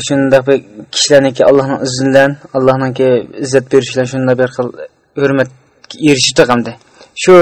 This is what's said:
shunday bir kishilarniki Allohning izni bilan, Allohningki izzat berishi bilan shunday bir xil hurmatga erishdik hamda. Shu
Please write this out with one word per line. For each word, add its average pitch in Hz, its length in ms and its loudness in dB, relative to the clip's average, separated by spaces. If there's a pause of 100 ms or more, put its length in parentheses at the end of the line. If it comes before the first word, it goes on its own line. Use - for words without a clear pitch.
shunday 135 440 0
bir 139 120 2 (320)
kishilarniki 135 560 0
Allohning 135 360 2
izni 131 280 -4
bilan, 135 220 2 (220)
Allohningki 131 540 -2 (300)
izzat 131 300 -2
berishi 131 260 0
bilan 127 180 -4
shunday 131 260 -2
bir 127 180 0
xil 123 120 -6 (500)
hurmatga 139 380 -2 (480)
erishdik 143 460 0
hamda. 117 220 -2 (460)
Shu - 240 4